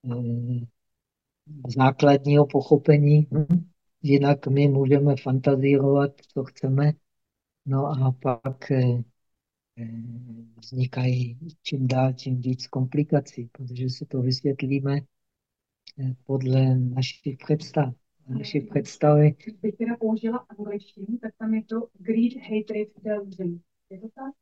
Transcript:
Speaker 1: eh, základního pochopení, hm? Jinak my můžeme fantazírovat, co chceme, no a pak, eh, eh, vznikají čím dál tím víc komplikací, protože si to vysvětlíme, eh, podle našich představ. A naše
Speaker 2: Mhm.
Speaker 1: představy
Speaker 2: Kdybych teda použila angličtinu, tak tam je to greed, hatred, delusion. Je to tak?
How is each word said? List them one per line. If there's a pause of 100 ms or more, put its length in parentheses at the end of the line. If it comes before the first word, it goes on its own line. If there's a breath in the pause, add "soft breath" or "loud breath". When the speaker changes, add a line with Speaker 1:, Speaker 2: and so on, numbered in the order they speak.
(120)
Speaker 1:
eh, (1080)
základního
pochopení,
hm? (320)
Jinak
my
můžeme
fantazírovat, (220)
co
chceme, (720)
no
a (100)
pak,
eh, (760)
eh, (760)
vznikají (260)
čím
dál
tím
víc
komplikací,
protože
si
to
vysvětlíme, (1000)
eh, (120)
podle
našich
představ. (340)
A
naše
Speaker 2:
Mhm.
Speaker 1:
představy
Speaker 2:
Kdybych
teda
použila (120)
angličtinu,
tak
tam
je
to (120)
greed, (160)
hatred, (160)
delusion. (300)
Je
to
tak?